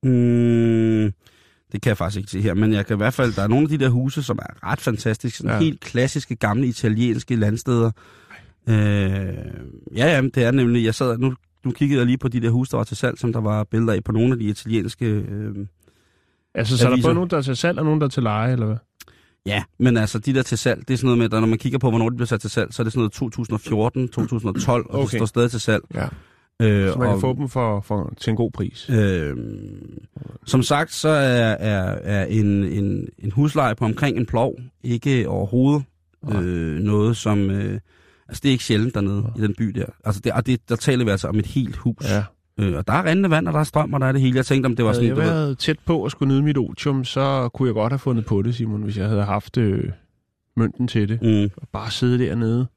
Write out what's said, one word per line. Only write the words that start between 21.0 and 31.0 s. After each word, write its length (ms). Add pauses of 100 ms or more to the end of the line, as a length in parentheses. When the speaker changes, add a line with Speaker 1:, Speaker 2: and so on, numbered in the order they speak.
Speaker 1:
noget 120
med, 60
at 160
når 80
man 100
kigger 200
på, 120
hvornår 200
de 60
bliver 100
sat 140
til 100
salg, 240
så 80
er 20
det 80
sådan 80
noget 120
to 180
tusind 240
og 60
fjorten, 480
to 180
tusind 300
og 40
tolv, 280
og 100
Speaker 2:
Okay. 120
Speaker 1:
så 60
står 100
stadig 240
til 100
salg. 220 (120)
Speaker 2:
Ja. 100 (580)
Speaker 1:
Øh, 300
Speaker 2:
Så 60
man 100
kan 60
Speaker 1:
og 60
Speaker 2:
få 140
dem 140
for, 320
for, 400
til 100
en 60
god 140
pris. 400
Speaker 1:
Øh, 460 (1120)
som 160
sagt, 300
så 160